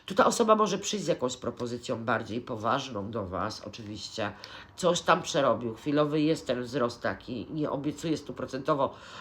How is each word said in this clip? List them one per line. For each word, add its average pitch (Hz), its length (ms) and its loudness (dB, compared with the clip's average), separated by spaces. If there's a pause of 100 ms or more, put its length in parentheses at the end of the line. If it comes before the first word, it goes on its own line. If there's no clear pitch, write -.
Tu 190 80 -8
ta 247 120 8
osoba 220 300 6
może 202 220 2
przyjść 196 260 -4
z 156 40 0
jakąś 127 280 0
propozycją 120 680 -4
bardziej 113 360 0
poważną 117 680 -2
do 107 160 -4
was, 92 400 -4
oczywiście. 101 680 -6 (440)
Coś 175 240 4
tam 165 220 6
przerobił, 123 520 2
chwilowy 147 460 2
jest 151 260 2
ten 123 160 0
wzrost 123 400 -2
taki, 107 480 -4
nie 147 200 -2
obiecuję 147 460 -2
stuprocentowo, 131 800 -2 (260)